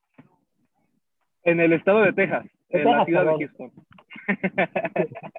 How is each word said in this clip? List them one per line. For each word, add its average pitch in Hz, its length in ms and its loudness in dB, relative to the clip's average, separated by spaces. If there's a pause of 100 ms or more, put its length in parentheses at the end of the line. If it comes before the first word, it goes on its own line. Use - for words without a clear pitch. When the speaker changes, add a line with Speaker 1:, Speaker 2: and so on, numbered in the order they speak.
(1400)
Speaker 1:
En 170 160 2
el 165 140 4
estado 196 280 2
de 190 120 2
Texas, 156 320 -2 (240)
Speaker 2:
De 175 120 0
Speaker 1:
en 147 40 0
la 233 60 4
Speaker 2:
Texas, 214 140 2
Speaker 1:
ciudad 165 160 0
de 175 40 2
Speaker 2:
perdón. 156 140 0
Speaker 1:
Houston. 135 320 -12 (560)
<laughs> 175 800 -4 (320)